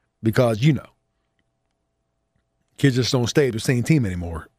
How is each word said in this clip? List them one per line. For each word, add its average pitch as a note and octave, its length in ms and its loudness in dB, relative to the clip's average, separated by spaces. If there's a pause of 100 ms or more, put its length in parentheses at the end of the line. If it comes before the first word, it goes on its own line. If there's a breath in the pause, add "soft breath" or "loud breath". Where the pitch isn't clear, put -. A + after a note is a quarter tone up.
(220)
because, A2+ 380 0
you C#3+ 140 4
know, - 160 -8 (1900)
kids C#3 200 2
just B2+ 160 0
don't A#2+ 160 0
stay C#3+ 180 2
at A#2+ 80 -4
the G#2+ 60 -6
same A#2+ 220 0
team C#3+ 220 2
anymore F2 440 -8 (100)